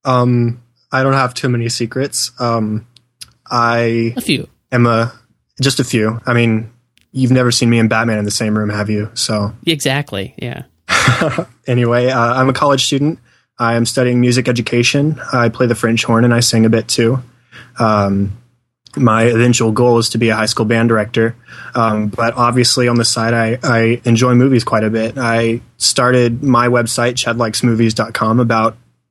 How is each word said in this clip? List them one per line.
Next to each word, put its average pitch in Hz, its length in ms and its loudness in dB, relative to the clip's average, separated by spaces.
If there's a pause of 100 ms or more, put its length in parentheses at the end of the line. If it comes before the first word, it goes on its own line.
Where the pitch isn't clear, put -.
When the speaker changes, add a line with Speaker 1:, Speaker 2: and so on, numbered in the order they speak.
Speaker 1:
Um, 123 600 0 (280)
I 131 120 0
don't 135 100 2
have 131 220 0
too - 140 -4
many 117 200 -2
secrets. 127 720 -4
Um, 110 480 -2 (580)
I 117 720 0
Speaker 2:
A 247 60 -6
few. - 260 -4 (240)
Speaker 1:
am 120 160 2
a, 117 260 0 (480)
just 131 180 0
a 135 40 0
few. 113 420 -2
I 127 80 -2
mean, 113 380 0 (400)
you've 131 180 0
never 127 220 4
seen 117 180 0
me 117 80 2
and 113 120 2
Batman 113 280 0
in 104 80 -4
the 101 60 -4
same 107 260 -2
room, 107 120 -2
have 104 200 -4
you? 107 240 -4
So 104 400 -4 (140)
Speaker 2:
Exactly. 139 680 -4
Yeah. - 260 -10 (240)
Speaker 1:
<laughs> - 580 -2 (220)
Anyway, 120 400 2
uh, 120 260 0
I'm 131 160 2
a 131 40 0
college 139 320 0
student. 143 340 -2 (400)
I 117 140 0
am 117 140 0
studying 123 340 0
music 123 260 2
education. 123 720 0 (140)
I 120 160 2
play 120 160 0
the 117 80 0
French 113 300 -2
horn 113 200 2
and 120 80 4
I 117 100 2
sing 113 260 2
a - 20 4
bit 113 180 0
too. 120 360 0 (560)
Um, 101 580 0 (580)
my 113 280 2
eventual 117 480 2
goal 120 260 4
is 113 120 0
to - 100 -4
be 117 100 2
a 110 60 0
high 110 100 -2
school 110 220 -2
band 117 220 2
director. 113 460 0 (380)
Um, 107 360 0
but 117 260 -4
obviously 120 520 2
on 120 100 0
the 117 60 0
side, 113 300 -2
I, 117 300 0
I 117 420 0
enjoy 123 300 2
movies 127 280 4
quite 110 200 0
a 110 80 0
bit. 110 260 -4
I 117 440 -2 (160)
started 123 680 0
my 123 240 2
website, 120 500 0
chad 120 220 -4
likes 113 240 -4
movies 113 320 2
dot 110 180 -4
com, 113 260 0
about 113 380 0 (340)